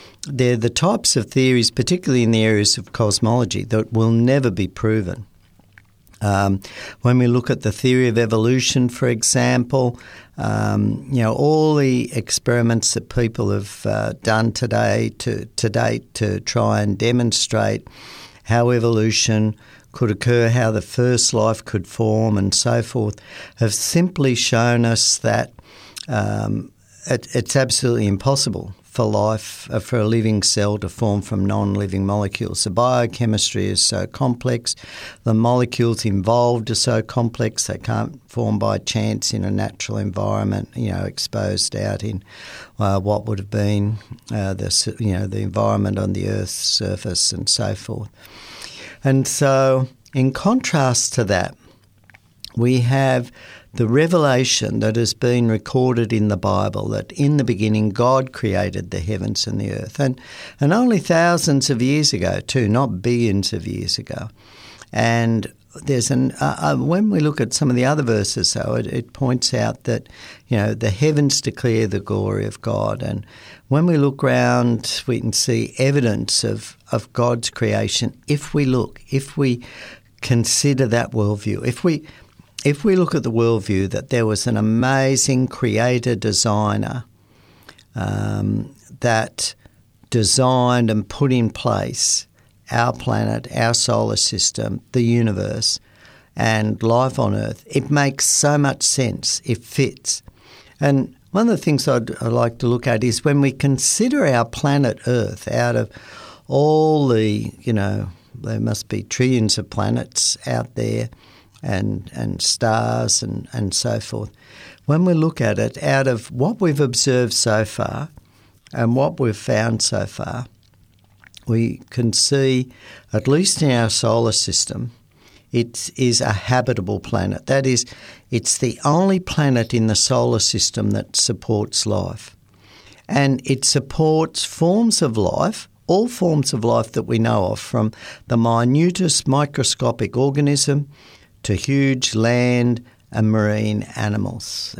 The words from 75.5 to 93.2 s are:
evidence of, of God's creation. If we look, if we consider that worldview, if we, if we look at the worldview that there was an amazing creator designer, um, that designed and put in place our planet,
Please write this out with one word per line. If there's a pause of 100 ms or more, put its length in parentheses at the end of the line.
evidence
of, (160)
of
God's
creation. (120)
If
we
look,
if
we (560)
consider
that
worldview,
if
we, (580)
if
we
look
at
the
worldview
that
there
was
an
amazing
creator
designer, (920)
um, (260)
that (540)
designed
and
put
in
place (440)
our
planet,